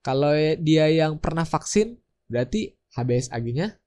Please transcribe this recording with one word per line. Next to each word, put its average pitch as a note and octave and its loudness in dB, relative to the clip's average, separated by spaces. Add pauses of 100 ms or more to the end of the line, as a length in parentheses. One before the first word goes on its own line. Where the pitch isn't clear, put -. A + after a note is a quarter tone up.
Kalau C#3 0 (300)
dia D#3 4
yang D#3 2
pernah E3 -2
vaksin, G#3 -2 (320)
berarti B2 -4 (220)
H - -6
B B2+ -2
S B2 -4
A A#2 -8
G-nya C#3+ -4 (100)